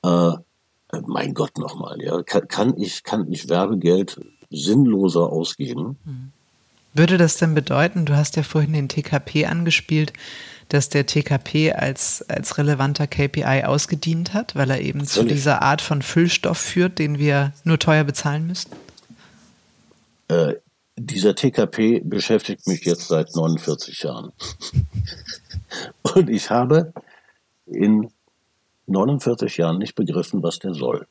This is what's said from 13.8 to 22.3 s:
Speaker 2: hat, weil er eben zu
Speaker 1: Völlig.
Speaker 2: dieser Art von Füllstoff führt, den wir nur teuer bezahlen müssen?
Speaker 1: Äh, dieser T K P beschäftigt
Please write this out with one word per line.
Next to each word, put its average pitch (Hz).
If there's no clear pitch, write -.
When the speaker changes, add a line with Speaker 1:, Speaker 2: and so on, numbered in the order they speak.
Speaker 2:
hat, 208
weil 135
er 131
eben 143
zu -
Speaker 1:
Völlig. 117
Speaker 2:
dieser 143
Art 147
von 143
Füllstoff -
führt, 180
den 147
wir 143
nur 160
teuer 156
bezahlen 147
müssen? -
Speaker 1:
Äh, 82
dieser 98
T 127
K 107
P 110
beschäftigt -